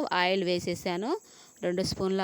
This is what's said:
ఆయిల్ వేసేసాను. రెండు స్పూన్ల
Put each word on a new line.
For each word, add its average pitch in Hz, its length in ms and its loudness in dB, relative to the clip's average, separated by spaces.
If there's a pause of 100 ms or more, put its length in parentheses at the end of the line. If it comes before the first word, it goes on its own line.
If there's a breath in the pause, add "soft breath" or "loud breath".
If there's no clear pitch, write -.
(240)
ఆయిల్ 190 280 4
వేసేసాను. 180 580 -2 (560 loud breath)
రెండు 180 240 0
స్పూన్ల 190 340 0